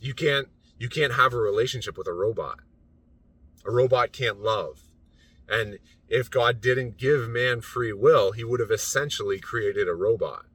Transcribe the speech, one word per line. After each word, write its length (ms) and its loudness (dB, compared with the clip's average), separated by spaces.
You 140 -8
can't, 340 0
you 100 -8
can't 260 0
have 200 4
a 40 -2
relationship 600 -2
with 80 -8
a 60 -6
robot. 480 -4
A 60 -4
robot 400 4
can't 280 -2
love. 420 -2
And 300 -2
if 220 0
God 300 2
didn't 360 0
give 320 2
man 320 0
free 320 -4
will, 400 4
he 120 -8
would 160 -2
have 100 -2
essentially 720 -2
created 480 -2
a 60 -2
robot. 500 -2